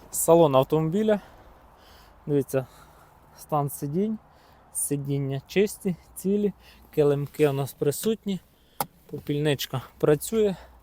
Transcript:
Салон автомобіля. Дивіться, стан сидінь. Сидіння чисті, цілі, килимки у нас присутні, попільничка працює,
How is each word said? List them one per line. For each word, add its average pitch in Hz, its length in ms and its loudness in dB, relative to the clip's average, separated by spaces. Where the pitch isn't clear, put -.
Салон 165 440 4
автомобіля. 160 640 2
Дивіться, 135 400 -2
стан 147 320 -4
сидінь. 190 500 -4
Сидіння 139 760 -4
чисті, 196 480 -2
цілі, 202 380 -2
килимки 143 580 2
у 139 40 -2
нас 139 200 -4
присутні, 190 640 -2
попільничка 147 680 -2
працює, 190 560 2